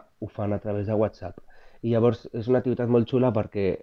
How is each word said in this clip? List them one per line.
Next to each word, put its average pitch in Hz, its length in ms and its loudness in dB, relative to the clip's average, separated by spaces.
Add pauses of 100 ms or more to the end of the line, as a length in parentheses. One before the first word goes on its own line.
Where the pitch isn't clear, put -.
(200)
ho 107 120 -8
fan 104 220 -4
a 98 100 -4
través 104 240 -4
de 110 80 -2
WhatsApp. 101 440 -2 (440)
I 117 100 0
llavors 117 400 2
és 117 140 -6
una 123 160 4
activitat 120 260 -2
molt 120 200 4
xula 127 260 2
perquè 101 320 -2 (160)